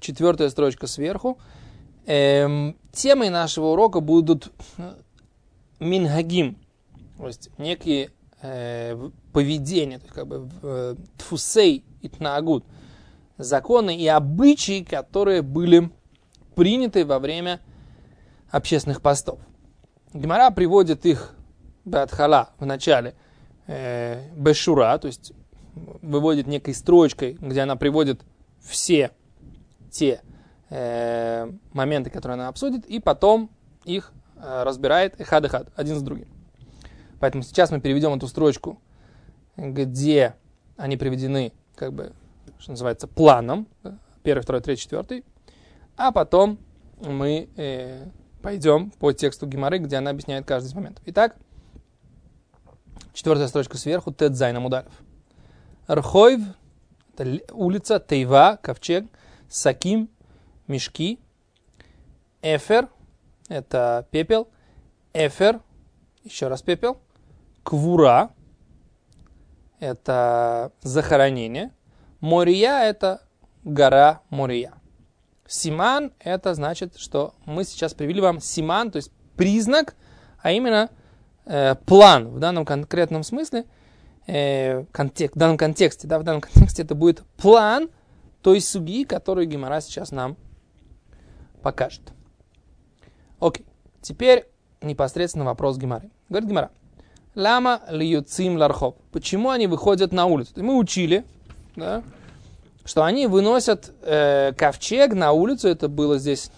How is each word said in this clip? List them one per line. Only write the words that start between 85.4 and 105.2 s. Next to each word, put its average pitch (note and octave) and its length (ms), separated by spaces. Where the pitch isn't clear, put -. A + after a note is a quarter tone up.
контексте, D#3 500
да, D#3 100
в D#3 60
данном D#3 180
контексте - 400
это D#3 140
будет E3 280
план A3+ 520
той F#3+ 200
суги, F#3+ 420
которую F#3 420
Гемара D3 360
сейчас - 300
нам C3+ 260
покажет. - 520
Окей, - 260
теперь B3 460
непосредственно D3 640
вопрос C3 320
Гемары. B2+ 320
Говорит G#3 200
Гемара: F3+ 220
«Лама A#3+ 540
льюцим E3 640
лархов?» C#3+ 400
Почему G3+ 380
они A#3+ 180
выходят F3+ 460
на F3+ 120
улицу? D3 300
Мы B3+ 220
учили, F#3 480
да, F#3+ 260
что D#3 200
они B3 220
выносят, G#3 720
э, C#3+ 560
ковчег A3+ 560
на E3+ 180